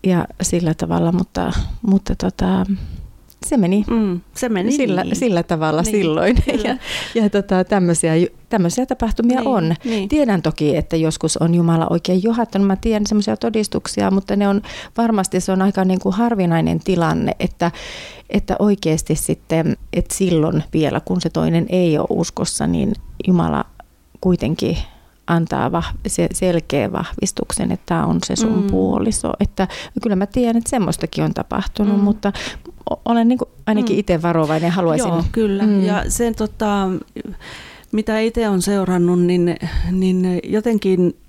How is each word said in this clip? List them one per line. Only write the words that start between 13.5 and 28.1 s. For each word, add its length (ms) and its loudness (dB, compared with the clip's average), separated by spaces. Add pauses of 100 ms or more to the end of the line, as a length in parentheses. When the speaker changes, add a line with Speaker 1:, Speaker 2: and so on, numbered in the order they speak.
Speaker 1:
mutta 260 0
ne 120 2
on, 140 2 (340)
varmasti 440 2
se 120 -2
on 100 2
aika 220 2
niinku 260 2
harvinainen 720 2
tilanne, 560 0
että, 300 -2 (600)
että 280 -2
oikeesti 560 0
sitten, 600 -2 (160)
että 220 -2
silloin 580 2
vielä, 280 0
kun 200 -2
se 100 -2
toinen 380 0
ei 300 2
oo 120 0
uskossa, 560 -2
niin 260 0 (340)
Jumala 380 2 (560)
kuitenkin 580 0 (480)
antaa 460 0
vah-, 220 -4 (120)
se-, 260 0
selkeä 600 -2
vahvistuksen, 800 -4
että 140 -6
tää 200 0
on 200 0